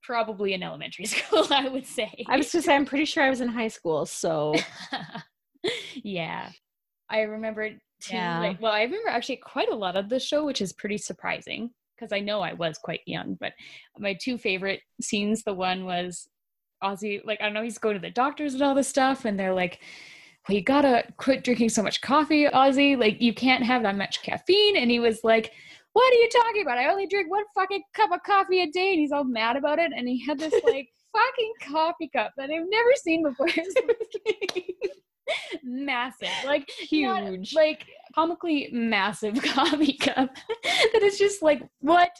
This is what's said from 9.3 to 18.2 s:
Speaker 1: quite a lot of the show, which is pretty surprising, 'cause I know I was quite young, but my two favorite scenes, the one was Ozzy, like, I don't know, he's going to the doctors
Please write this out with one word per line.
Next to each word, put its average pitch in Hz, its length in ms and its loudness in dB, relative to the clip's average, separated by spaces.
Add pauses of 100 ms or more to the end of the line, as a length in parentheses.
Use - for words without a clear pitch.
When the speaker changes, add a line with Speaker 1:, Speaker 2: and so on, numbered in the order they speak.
Speaker 1:
quite 349 300 -4
a 415 80 -2
lot 185 200 -4
of 202 120 -4
the 254 120 -2
show, 294 240 -2
which 277 160 -4
is 190 120 -4
pretty 208 260 -6
surprising, - 720 -8 (280)
'cause 220 140 -10
I 202 80 -2
know 208 200 -4
I 165 120 -4
was 170 260 -6
quite - 280 -8
young, 180 340 -8
but - 120 -8 (460)
my 202 220 -4
two 247 180 -6
favorite 190 420 -4 (200)
scenes, 208 440 -2
the 202 100 -4
one 185 300 -4
was 180 440 -8 (540)
Ozzy, 202 420 -6
like, 208 160 -4
I - 40 -6
don't 208 100 -2
know, 214 80 -2
he's 226 160 -8
going 214 160 0
to 196 60 -6
the 170 100 -8
doctors 277 420 -2